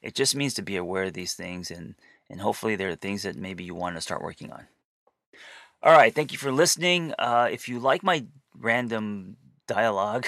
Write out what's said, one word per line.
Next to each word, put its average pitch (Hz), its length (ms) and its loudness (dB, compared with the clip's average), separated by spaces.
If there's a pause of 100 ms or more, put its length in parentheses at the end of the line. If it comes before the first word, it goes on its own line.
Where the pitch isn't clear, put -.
It - 120 -12
just 135 220 0
means 139 180 -2
to - 80 -6
be 98 140 -6
aware 92 280 -2
of 95 100 -4
these 92 200 -8
things, 90 360 -10
and, 87 240 -14 (360)
and 92 100 -12
hopefully 107 360 -2
there 95 140 -4
are 85 60 -4
things 98 280 -6
that 95 120 -6
maybe 90 280 -10
you 87 100 -12
wanna 87 260 -6
start - 220 -6
working - 300 -12
on. - 140 -18 (1160)
All 156 100 10
right, 131 220 10
thank 147 180 -2
you - 60 -8
for 139 140 -2
listening. 170 680 2
Uh, 120 320 2
if - 180 -8
you 123 100 -6
like 135 240 2
my 165 240 0 (280)
random 107 840 -2 (300)
dialogue. 104 600 0